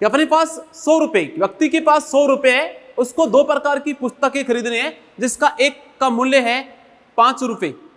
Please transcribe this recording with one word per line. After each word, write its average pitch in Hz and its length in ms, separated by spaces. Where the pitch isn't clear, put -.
कि 202 40
अपने 269 200
पास 320 340
सौ 311 240
रुपये, 214 380
व्यक्ति 190 320
के 320 100
पास 302 320
सौ 285 140
रुपये 262 260
है, 294 460
उसको 254 300
दो 240 160
प्रकार 285 360
की 294 140
पुस्तकें 262 520
खरीदनी 233 320
है, 269 200
जिसका 254 420
एक 277 200
का 262 100
मूल्य 262 320
है 240 200
पाँच 247 260
रुपये 196 300